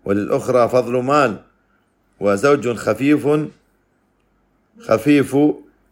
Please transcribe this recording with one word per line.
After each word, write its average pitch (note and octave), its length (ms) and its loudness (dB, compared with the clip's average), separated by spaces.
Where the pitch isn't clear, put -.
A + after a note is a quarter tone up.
وللأخرى A#2 640 0
فضل B2 340 0
مال، C3 360 0
وزوج G#2+ 560 0
خفيف، B2+ 520 -2
خفيف C#3 580 0